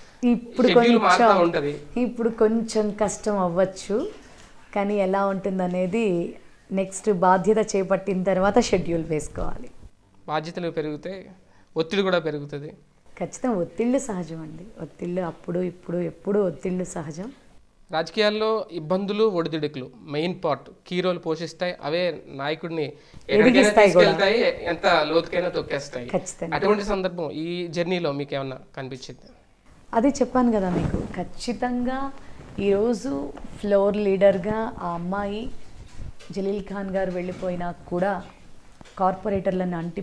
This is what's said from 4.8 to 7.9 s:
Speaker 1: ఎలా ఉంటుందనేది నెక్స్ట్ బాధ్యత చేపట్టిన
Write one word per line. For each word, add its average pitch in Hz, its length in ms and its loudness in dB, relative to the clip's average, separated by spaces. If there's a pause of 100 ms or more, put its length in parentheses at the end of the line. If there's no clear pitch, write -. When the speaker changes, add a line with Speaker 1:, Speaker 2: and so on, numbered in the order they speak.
Speaker 1:
ఎలా 190 160 2 (100)
ఉంటుందనేది 185 720 -2 (760)
నెక్స్ట్ 190 300 -4 (160)
బాధ్యత 190 360 4 (120)
చేపట్టిన 190 480 0 (100)